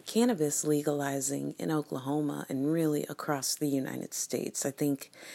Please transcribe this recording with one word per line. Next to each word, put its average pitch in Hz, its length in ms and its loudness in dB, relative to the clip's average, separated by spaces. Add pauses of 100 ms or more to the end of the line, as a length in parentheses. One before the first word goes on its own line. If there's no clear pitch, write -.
cannabis 202 580 4
legalizing 143 920 0
in - 120 -2
Oklahoma 147 800 -2
and 139 240 0
really 156 320 2
across - 500 -2
the 151 140 0
United 131 460 -2
States. - 500 -4
I 143 60 0
think 143 400 -2 (240)